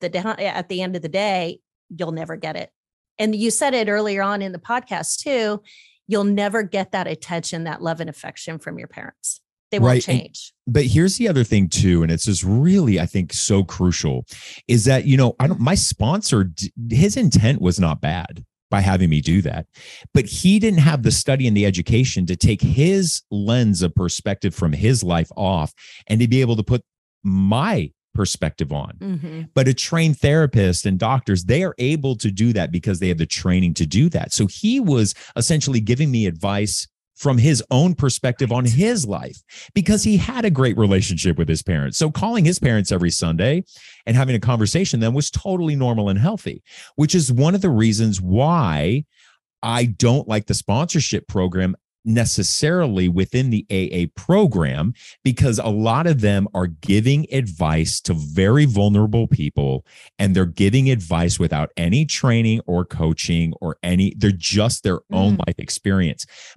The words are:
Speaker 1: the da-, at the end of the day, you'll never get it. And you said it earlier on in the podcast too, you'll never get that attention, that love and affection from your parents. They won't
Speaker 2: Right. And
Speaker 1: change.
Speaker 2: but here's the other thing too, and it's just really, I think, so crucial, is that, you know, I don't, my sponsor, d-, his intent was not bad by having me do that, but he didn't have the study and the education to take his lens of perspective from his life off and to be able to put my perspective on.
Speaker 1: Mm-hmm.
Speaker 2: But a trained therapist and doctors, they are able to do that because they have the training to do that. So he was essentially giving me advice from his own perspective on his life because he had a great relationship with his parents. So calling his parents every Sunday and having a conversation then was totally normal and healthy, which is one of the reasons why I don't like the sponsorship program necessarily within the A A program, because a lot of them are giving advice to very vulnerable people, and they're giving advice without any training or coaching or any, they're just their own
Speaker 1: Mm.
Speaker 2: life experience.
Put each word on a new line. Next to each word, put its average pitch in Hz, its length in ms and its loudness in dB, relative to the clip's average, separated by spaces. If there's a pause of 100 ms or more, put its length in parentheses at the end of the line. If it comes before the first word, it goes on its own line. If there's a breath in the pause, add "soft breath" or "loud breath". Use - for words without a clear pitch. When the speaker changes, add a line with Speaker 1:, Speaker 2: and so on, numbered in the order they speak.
Speaker 1:
the 175 80 -6
da-, 185 300 -6
at 180 320 -6
the 185 100 -6
end 185 160 -6
of 165 60 -8
the 160 80 -10
day, 185 500 -4 (340)
you'll 165 180 -6
never 160 240 -10
get 160 200 -10
it. - 140 -12 (480)
And 214 180 -2
you 220 140 -2
said 269 240 -2
it 220 140 -2
earlier 208 340 -2
on 202 180 -4
in 190 120 -8
the 175 60 -14
podcast 208 600 -6
too, 220 440 -4 (460 soft breath)
you'll 202 140 0
never 202 400 0
get 190 300 -6
that 185 160 -4
attention, 165 560 -8
that 160 180 -10
love 165 180 -6
and 165 80 -8
affection 160 520 -16
from 170 180 -14
your - 80 -16
parents. - 540 -14 (320)
They 208 80 0
won't 117 80 6
Speaker 2:
Right. 127 200 2
And 131 120 0
Speaker 1:
change. - 320 -18 (160)
Speaker 2:
but 131 160 2
here's 165 320 2
the 240 100 0
other 147 160 2
thing 101 260 2
too, 87 360 2
and 82 80 0
it's 82 140 -2
just 98 180 -2
really, 127 560 2
I 82 60 -2
think, 92 260 -4
so 98 320 0
crucial, 82 600 -2 (440 loud breath)
is 117 160 2
that, 131 220 2
you 135 100 6
know, 127 240 4
I 131 80 2
don't, 180 100 0
my 139 160 2
sponsor, 127 680 0
d-, 90 280 -8 (180)
his 185 260 4
intent 143 440 2
was 90 200 0
not 80 200 0
bad 80 440 -6 (260)
by 101 120 2
having 92 280 2
me 76 100 2
do 85 220 2
that, 80 240 -6 (480 loud breath)
but 139 120 2
he 196 340 2
didn't 202 180 2
have 147 240 4
the 110 80 2
study 135 380 0
and 104 80 2
the 101 100 4
education 95 600 0
to 90 100 -4
take - 260 2
his 175 600 0 (100)
lens 104 500 2
of 85 100 0
perspective 90 640 -2
from 82 180 0
his 110 300 2
life 85 340 -2
off 92 360 -2 (340 loud breath)
and 110 140 0
to 120 80 4
be 127 120 4
able 117 140 2
to 107 80 -2
put 123 220 0 (400)
my 98 680 0 (240)
perspective 80 580 -4
on. 71 260 -8
Speaker 1:
Mm-hmm. 165 440 -10 (100)
Speaker 2:
But 135 160 2
a 135 60 2
trained 165 440 0
therapist 131 680 2
and 95 120 0
doctors, 110 460 0
they 123 200 2
are 180 120 -6
able 135 400 -2
to 107 140 -2
do 110 240 0
that 82 180 -2
because 90 260 -2
they 92 100 -2
have 87 100 0
the 82 80 -2
training 90 480 0
to 82 100 -2
do 95 240 2
that. - 240 -4
So 104 140 0
he 233 340 -2
was 131 340 0 (220 loud breath)
essentially 135 440 0
giving 123 300 0
me 117 140 0
advice 101 640 -2 (260)
from 135 220 0
his 127 340 4
own 156 240 4
perspective 127 580 -2
on 123 120 0
his 160 420 0
life 67 300 -8 (380 loud breath)
because 196 280 2
he 208 140 2
had 233 300 0
a 202 40 2
great 127 280 2
relationship 95 580 2
with 80 120 -2
his 80 140 0
parents. 71 360 -4
So 156 120 0
calling 202 360 0
his 180 120 2
parents 110 320 0
every 87 200 2
Sunday 95 540 0 (420 loud breath)
and 117 100 2
having 131 180 2
a 107 60 0
conversation 120 600 0
then 113 120 0
was 143 180 -2
totally 175 460 -2
normal 117 320 0
and 98 100 2
healthy, 185 440 -2 (320 loud breath)
which 151 200 0
is 147 160 2
one 143 240 4
of 196 60 0
the 196 80 0
reasons 110 500 2
why 101 840 0 (580 soft breath)
I 120 220 0
don't 120 420 2
like 107 200 -2
the 101 80 -2
sponsorship 131 760 -2
program 92 480 -2 (320)
necessarily 113 1000 0
within 95 420 0
the 110 180 -2
A 101 60 -6
A 90 320 -2
program, 98 880 0 (300 loud breath)
because 123 340 2
a - 80 -4
lot 113 400 0
of 151 140 2
them 101 340 2
are 90 140 -2
giving 110 640 0
advice 80 680 -2
to 92 120 -2
very 95 500 2
vulnerable 107 600 2
people, 71 580 -2 (320 loud breath)
and 98 160 2
they're 92 140 4
giving 107 420 2
advice 85 520 0
without 78 360 -2
any 98 280 0
training 113 600 0
or 90 200 0
coaching 82 760 -2
or 82 220 -8
any, 90 340 0
they're 107 140 2
just 104 540 -2
their 92 160 0 (100)
own 98 260 2
Speaker 1:
Mm. - 120 -2
Speaker 2:
life - 100 -4
experience. - 640 -2 (320 loud breath)